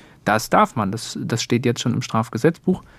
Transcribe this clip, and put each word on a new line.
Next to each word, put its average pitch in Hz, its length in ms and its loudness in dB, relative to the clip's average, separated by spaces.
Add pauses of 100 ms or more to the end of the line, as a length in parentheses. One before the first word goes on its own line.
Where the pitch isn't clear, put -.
(240)
Das 107 260 0
darf 202 240 4
man, 101 160 0
das, - 320 -8
das 120 180 -2
steht 120 240 0
jetzt 123 160 0
schon 120 140 0
im 117 80 -2
Strafgesetzbuch, 151 800 0 (160)